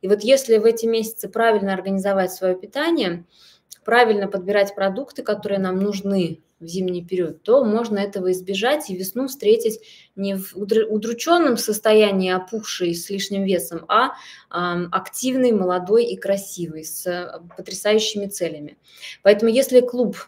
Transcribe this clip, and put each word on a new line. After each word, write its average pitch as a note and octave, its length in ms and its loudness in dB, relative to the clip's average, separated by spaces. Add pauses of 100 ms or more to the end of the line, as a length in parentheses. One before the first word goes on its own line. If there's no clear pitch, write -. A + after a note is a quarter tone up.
И F#3+ 60 -6
вот G#3 160 2
если A#3+ 340 4
в G#3+ 80 4
эти A3+ 200 4
месяцы A3+ 440 -2
правильно G#3+ 440 2
организовать F#3+ 600 0
свое F#3 220 0
питание, G#3+ 680 -2 (600)
правильно A3 420 4
подбирать G3 480 0
продукты, G3 480 -4
которые G3+ 360 -2
нам F#3 200 -2
нужны G3 640 -2 (200)
в E3 60 -16
зимний F3+ 360 -4
период, F3 400 -4
то B3+ 220 4
можно G#3+ 340 0
этого G3 320 -2
избежать G3 580 -2
и F#3 60 -6
весну G#3 320 -6
встретить A3 520 0 (360)
не G3 220 -4
в F#3+ 180 -10
удр-, G#3 340 0
удрученном A#3 680 0
состоянии, G#3 760 2
опухшей, F#3 640 -4
с - 140 -12
лишним G3 340 -4
весом, F3 460 -2
а, B3 220 4 (380)
ам, F3 420 -4
активной, B3 600 0
молодой F#3 540 2
и F#3+ 120 -6
красивой, E3+ 680 -6
с, - 220 -12
э, F3 320 -8 (180)
потрясающими G#3 680 -2
целями. D#3 500 -8 (460)
Поэтому G#3+ 280 6
если B3+ 300 6
клуб A#3+ 360 -2 (100)